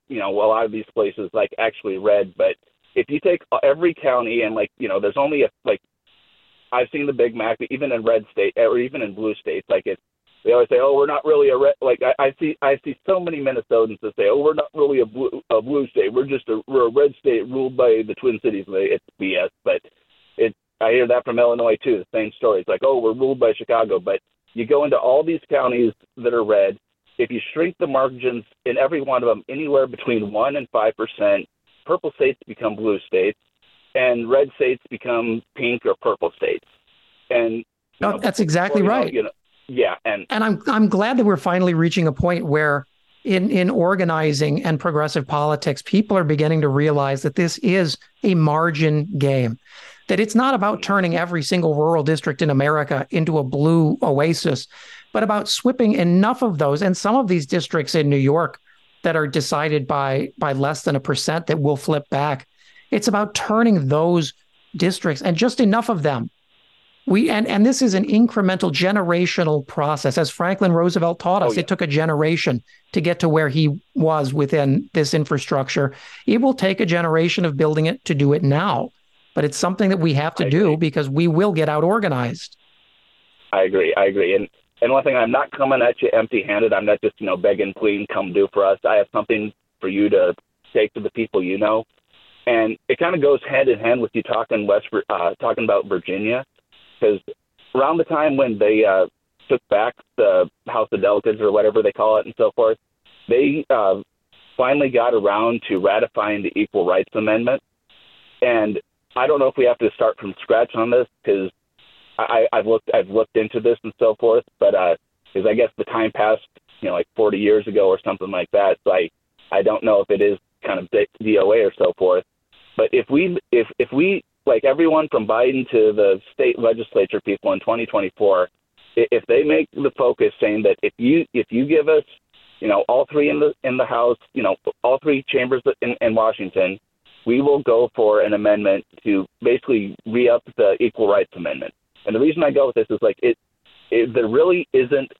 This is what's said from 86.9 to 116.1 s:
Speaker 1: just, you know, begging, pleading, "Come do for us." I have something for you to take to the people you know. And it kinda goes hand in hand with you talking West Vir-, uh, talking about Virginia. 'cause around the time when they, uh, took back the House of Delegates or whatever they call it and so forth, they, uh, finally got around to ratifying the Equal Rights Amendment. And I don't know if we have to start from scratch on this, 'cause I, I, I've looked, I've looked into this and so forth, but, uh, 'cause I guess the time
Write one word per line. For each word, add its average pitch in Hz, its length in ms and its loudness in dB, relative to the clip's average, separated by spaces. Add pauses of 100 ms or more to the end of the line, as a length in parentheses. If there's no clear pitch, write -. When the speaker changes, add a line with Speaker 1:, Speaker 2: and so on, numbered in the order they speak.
Speaker 1:
just, - 200 -4
you 107 40 -6
know, 92 120 -2
begging, 98 400 -2
pleading, 101 340 -2
"Come 98 220 -6
do 98 180 2
for 98 140 2
us." 98 200 2
I 107 100 2
have 101 160 2
something 107 380 -4 (300)
for 95 80 -6
you 101 220 0
to 92 240 2 (400)
take 107 180 0
to 117 80 -12
the 101 120 -6
people 110 300 -4
you 90 140 -4
know. 107 280 0 (640)
And 117 300 0 (140)
it - 80 -2
kinda 175 180 -2
goes 143 320 2
hand 135 220 2
in 113 80 2
hand 120 240 0
with 107 100 -4
you 113 120 -4
talking 110 420 -4
West 101 260 0
Vir-, 107 160 -2
uh, 92 320 -2
talking 113 240 -2
about 104 220 0
Virginia. 98 580 -4 (560)
'cause 104 200 2 (540)
around 139 240 0
the 165 60 2
time 151 320 0
when 127 220 0
they, 107 260 4
uh, 95 220 4 (420)
took 127 200 0
back 120 260 0 (220)
the 92 340 2 (160)
House 110 260 -2
of 101 80 -2
Delegates 104 400 0
or 104 120 2
whatever 107 300 2
they 104 100 2
call 110 260 2
it - 80 -4
and - 100 -16
so 110 160 2
forth, 113 260 0 (500)
they, 139 420 2
uh, 101 320 0 (540)
finally 135 340 0
got 120 240 2
around 110 540 0
to 98 100 0
ratifying 104 640 -2
the 92 140 -6
Equal 101 280 0
Rights 92 300 0
Amendment. 110 480 -2 (800)
And 113 380 0 (360)
I 127 100 0
don't 147 120 2
know 131 80 2
if 131 100 -2
we 135 80 2
have 123 140 4
to 110 140 0
start 110 260 0
from 98 240 -10
scratch 117 320 0
on 117 160 -2
this, 120 160 2 (180)
'cause 98 260 0 (680)
I, 113 340 2
I, 117 60 0
I've 104 80 -2
looked, 110 260 0
I've 98 160 0
looked 110 280 0
into 110 240 -2
this 117 240 2
and 110 140 -10
so 110 180 2
forth, 113 280 2 (140)
but, - 160 4
uh, 90 220 2 (360)
'cause 95 140 -2
I 107 80 2
guess 113 220 2
the 110 80 -4
time 113 280 -4